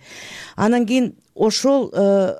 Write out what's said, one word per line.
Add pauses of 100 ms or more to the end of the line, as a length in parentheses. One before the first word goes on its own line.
(560)
Анан
кийин (180)
ошол,
э,